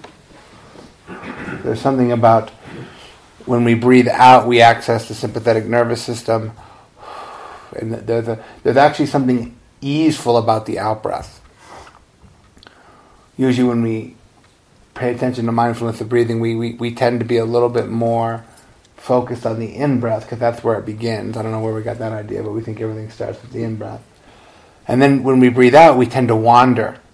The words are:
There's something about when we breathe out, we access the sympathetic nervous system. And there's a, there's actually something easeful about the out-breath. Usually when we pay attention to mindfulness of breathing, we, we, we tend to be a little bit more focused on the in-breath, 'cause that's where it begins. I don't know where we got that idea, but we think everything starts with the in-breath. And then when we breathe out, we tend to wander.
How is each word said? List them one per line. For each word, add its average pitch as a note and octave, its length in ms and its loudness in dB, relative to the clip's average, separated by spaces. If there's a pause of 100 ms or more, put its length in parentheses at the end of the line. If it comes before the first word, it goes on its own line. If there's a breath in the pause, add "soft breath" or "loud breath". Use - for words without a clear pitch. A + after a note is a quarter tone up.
(1600 loud breath)
There's - 180 -6
something B2+ 300 2
about A2+ 380 2 (960 loud breath)
when A#2+ 180 0
we A#2 100 2
breathe A#2+ 340 4
out, B2+ 400 6
we A#2+ 140 4
access A#2 460 4
the A2 80 -12
sympathetic A2 500 -2
nervous A#2 360 0
system. A2+ 500 -4 (1200 loud breath)
And A2+ 180 -8
there's A2+ 340 -4
a, A2+ 160 -6 (200 loud breath)
there's B2 140 2
actually D3 300 2
something B2+ 480 -2 (260)
easeful C#3+ 560 0
about A2 280 0
the - 140 -6
out-breath. G#2 600 -6 (2000 loud breath)
Usually B2+ 280 2
when A#2 140 0
we A2+ 340 -6 (800)
pay B2 200 -4
attention B2 320 -4
to A#2 60 -2
mindfulness A#2 500 -2
of A2+ 80 -10
breathing, A#2+ 320 0
we, A#2 140 -2
we, A#2 180 -6
we A#2 200 -8
tend A#2+ 280 -2
to A2 40 -4
be A#2 120 0
a A2+ 80 0
little A#2+ 240 0
bit A#2 180 -4
more A2+ 560 -2 (540 soft breath)
focused B2+ 480 -4
on A2+ 140 -4
the A#2 180 -10
in-breath, A#2 500 -2
'cause A2+ 120 -10
that's A#2 220 -2
where A2+ 160 0
it G2+ 80 -10
begins. G#2+ 520 -8
I A2 40 -8
don't A2 120 -6
know A2 80 -6
where A2+ 120 -4
we A2 80 -6
got A2 180 -8
that A2+ 120 -6
idea, G#2+ 320 -10
but G#2 80 -8
we A2 80 -6
think A2 220 -10
everything A2 280 -8
starts - 320 -12
with B2 120 -20
the A#2+ 100 -8
in-breath. A2 380 -10 (840 soft breath)
And B2 140 2
then C#3 220 4
when C3 160 4
we B2+ 80 8
breathe B2 260 4
out, D3+ 240 8
we B2+ 80 4
tend B2 220 -2
to A2+ 80 2
wander. A#2 600 4 (160)